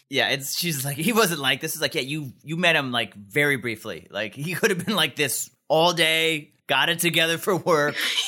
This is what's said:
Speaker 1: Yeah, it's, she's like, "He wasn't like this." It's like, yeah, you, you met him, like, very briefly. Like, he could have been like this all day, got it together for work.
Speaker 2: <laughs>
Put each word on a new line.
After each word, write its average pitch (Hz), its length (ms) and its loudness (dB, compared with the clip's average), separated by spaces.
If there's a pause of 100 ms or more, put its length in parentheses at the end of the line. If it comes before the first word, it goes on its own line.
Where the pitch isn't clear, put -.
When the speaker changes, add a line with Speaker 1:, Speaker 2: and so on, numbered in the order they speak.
Speaker 1:
Yeah, 120 200 2
it's, 139 280 -2
she's 147 280 -2
like, 143 120 -6
"He 160 140 0
wasn't 175 300 2
like 135 180 2
this." 160 140 -6
It's 156 80 -6
like, 147 140 -2
yeah, 147 60 -2
you, 139 300 -6 (120)
you 151 120 -6
met 170 200 4
him, 135 160 0
like, 117 240 -2
very 143 420 0
briefly. 107 540 -8
Like, 101 240 -6
he 151 180 -8
could 196 160 0
have 185 160 -2
been 226 100 -2
like 156 200 0
this - 340 -4 (180)
all 160 240 4
day, 160 640 0 (140)
got 139 220 2
it 170 100 0
together 165 380 2
for 196 180 0
work. 147 440 2
Speaker 2:
<laughs> - 60 -2 (220)